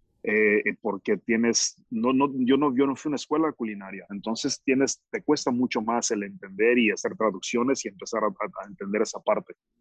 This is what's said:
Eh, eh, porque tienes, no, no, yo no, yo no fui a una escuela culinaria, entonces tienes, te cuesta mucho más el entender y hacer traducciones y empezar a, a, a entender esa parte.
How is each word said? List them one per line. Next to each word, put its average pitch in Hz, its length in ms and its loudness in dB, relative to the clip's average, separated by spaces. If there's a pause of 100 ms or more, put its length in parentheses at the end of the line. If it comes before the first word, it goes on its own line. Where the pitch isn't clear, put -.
(240)
Eh, 107 340 4 (100)
eh, 95 120 -4
porque 101 360 -2
tienes, 113 600 0 (140)
no, 120 220 0
no, 135 180 4 (160)
yo 135 100 6
no, 143 200 2
yo 139 100 4
no 135 80 0
fui 151 140 -8
a - 20 -2
una 139 60 -2
escuela 151 360 -2
culinaria, 98 580 -8
entonces 110 540 -4
tienes, 135 460 2
te 208 120 -6
cuesta 147 280 0
mucho 123 320 0
más 117 300 0
el 104 100 -2
entender 101 560 0
y 107 140 4
hacer 95 240 -4
traducciones 117 680 0
y 110 40 -6
empezar 101 340 -6
a, 107 60 2
a, 95 360 -8
a 101 40 -18
entender 101 340 -2
esa 104 180 -4
parte. 104 340 -2 (260)